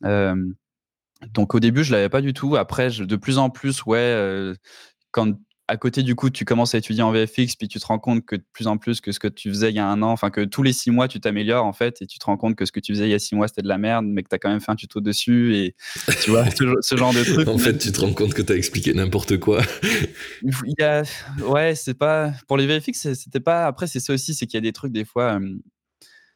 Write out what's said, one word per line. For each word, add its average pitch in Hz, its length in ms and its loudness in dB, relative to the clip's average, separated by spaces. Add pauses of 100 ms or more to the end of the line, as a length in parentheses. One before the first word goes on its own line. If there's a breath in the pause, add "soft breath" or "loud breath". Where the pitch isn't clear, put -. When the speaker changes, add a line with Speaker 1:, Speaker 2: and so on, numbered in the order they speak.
Speaker 1:
Euh, 98 300 2 (960)
donc, 104 220 2
au 139 60 4
début, 117 240 4
je 135 80 0
l'avais 101 160 4
pas 139 120 2
du 139 120 0
tout. 139 240 -2
Après, 127 340 0
je, 110 140 -6
de 98 100 -2
plus 131 240 0
en 135 100 4
plus, 131 360 -6
ouais, 110 140 2
euh, 98 580 0 (560 loud breath)
quand 107 200 2 (400)
à 113 60 -2
côté, 127 240 0
du 123 120 0
coup, 131 140 0
tu - 160 -4
commences 120 300 2
à 113 40 0
étudier 110 240 -2
en 110 100 4
V 110 140 4
F - 120 -6
X, 123 180 0
puis 110 100 -6
tu 104 140 -10
te - 60 -12
rends 110 120 0
compte 117 280 0
que 107 100 -4
de 90 160 -10
plus 110 140 -6
en 107 100 0
plus 113 240 -4
que - 100 -6
ce 98 80 -6
que - 80 -4
tu 101 220 -8
faisais 104 220 0
il 107 40 -2
y 107 40 0
a 101 80 2
un 104 160 2
an, 113 80 2
enfin, 110 180 0
que 104 140 -2
tous 104 200 -2
les 131 120 4
six - 160 -2
mois, 123 180 4
tu 117 100 -10
t'améliores, 107 460 0
en 101 80 0
fait, 120 300 -2
et 95 40 -10
tu - 120 -18
te - 80 -18
rends 101 100 0
compte 110 200 0
que 95 100 -2
ce - 60 -4
que - 60 -8
tu 104 140 -4
faisais 104 160 0
il - 20 2
y 104 40 4
a 104 40 4
six - 160 -4
mois, 107 140 2
c'était - 140 -6
de 98 60 -2
la 95 100 0
merde, 113 280 0
mais 101 160 -2
que - 60 -18
t'as 95 80 0
quand 101 140 -2
même 107 100 0
fait - 100 -4
un 107 60 0
tuto - 240 -8
dessus, 117 560 2
et 92 180 -2 (460 loud breath)
tu 107 100 0
vois, 113 140 6
Speaker 2:
<laughs> - 60 2
Speaker 1:
ce, 127 320 2
ce - 160 -2
genre 127 160 2
de 120 100 4
truc. 156 240 2
Speaker 2:
En 113 80 2
fait, 120 220 2
tu 107 120 -2
te 98 120 -2
rends 95 100 2
compte 101 220 0
que - 80 0
t'as 101 120 0
expliqué - 380 0
n'importe 95 460 0
quoi. 104 240 2 (800 loud breath)
Speaker 1:
Il 131 360 -2
y 151 40 -6
a... 151 220 2 (420 loud breath)
Ouais, 151 280 2
c'est 139 200 -6
pas, 151 380 2 (140)
pour 139 120 2
les 139 80 4
V 151 120 2
F 151 100 -6
X, 247 120 -6
c'est, 143 140 -4
c'était - 260 -6
pas, 170 240 2
après, 151 220 -2
c'est 131 140 -4
ça - 120 -4
aussi, 139 220 -2
c'est 123 120 -4
qu'il 113 120 -6
y - 0 -
a - 20 -2
des 110 140 -2
trucs, 139 180 -8
des 110 140 -4
fois, 117 340 0
euh... 95 140 -6 (800 soft breath)